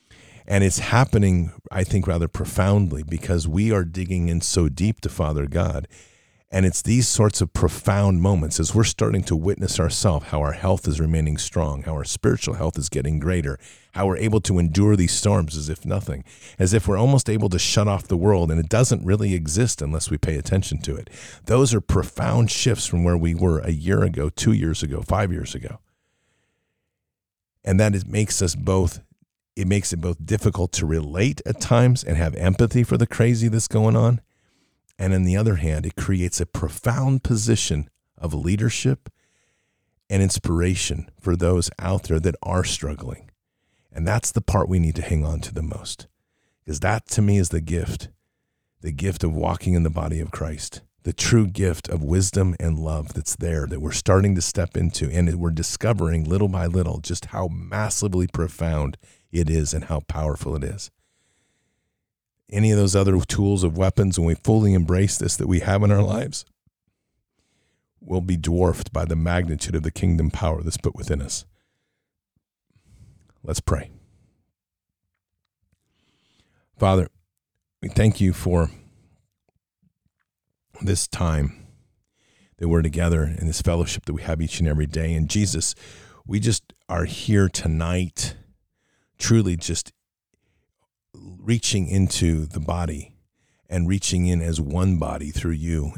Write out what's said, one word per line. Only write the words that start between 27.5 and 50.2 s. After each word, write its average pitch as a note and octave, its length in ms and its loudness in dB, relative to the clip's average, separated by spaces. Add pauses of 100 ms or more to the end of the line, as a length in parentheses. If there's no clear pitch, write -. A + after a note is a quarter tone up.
And F#2+ 120 4
that G#2+ 160 6
it F#2+ 140 -2
makes G#2 340 -2
us F2+ 140 0
both, F#2+ 460 0 (560)
it G2 100 -2
makes G2+ 240 0
it E2+ 80 -4
both E2 260 -4
difficult F#2 480 0
to - 120 -2
relate D#2+ 600 -2
at - 140 -4
times B2 460 4
and - 100 0
have E2 200 0
empathy A2 500 2
for A#2+ 100 0
the A2+ 100 4
crazy A#2 440 2
that's A2 180 0
going A2+ 300 4
on. A#2 240 4 (800)
And F#2+ 140 0
on F#2 120 2
the F2+ 120 4
other G#2+ 200 2
hand, D#2 280 -2
it E2 100 -8
creates F2+ 460 -2
a E2+ 60 -4
profound C3 760 -2
position A2 640 0 (300)
of D#2+ 160 -6
leadership G#2 760 -2 (1000)
and G2 140 2
inspiration F2+ 960 -2
for F2 160 0
those F2 420 2
out F2+ 280 -4
there D#2+ 140 0
that E2 220 0
are F#2 220 -2
struggling. - 680 -8 (600)
And D#2+ 160 -4
that's G#2+ 240 -2
the A2 100 -2
part - 260 0
we F#2 120 2
need D#2+ 160 2
to - 80 -4
hang D#2 200 0
on D#2 180 -2
to - 120 -10
the - 80 -6
most, - 460 -10 (580)
'cause D2 140 -6
that G#2 300 -2
to - 120 0
me G2+ 160 4
is F2+ 120 2
the D#2+ 120 -2
gift, E2 480 -6 (720)
the F#2 100 -8
gift E2+ 320 -4
of E2 100 0
walking E2+ 420 0
in E2+ 80 4
the D#2+ 80 0
body D#2+ 280 -4
of - 120 -6